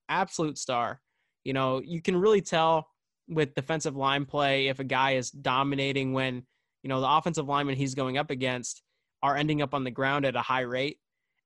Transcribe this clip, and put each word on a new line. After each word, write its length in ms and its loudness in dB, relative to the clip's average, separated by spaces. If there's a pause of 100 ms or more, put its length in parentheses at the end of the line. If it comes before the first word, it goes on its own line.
absolute 480 -2
star. 420 -2 (440)
You 100 -4
know, 280 0
you 200 -8
can 140 0
really 260 4
tell 460 2 (400)
with 280 -2
defensive 400 -2
line 300 2
play 420 2
if 120 -2
a 60 -6
guy 260 2
is 200 0
dominating 840 0
when, 320 -2 (360)
you 80 -8
know, 120 0
the 80 2
offensive 380 2
linemen 280 0
he's 200 -2
going 220 -2
up 140 -2
against 500 -4 (400)
are 160 2
ending 240 2
up 120 -2
on 120 -2
the 60 -4
ground 340 0
at 100 0
a 60 0
high 200 0
rate. 360 -4 (480)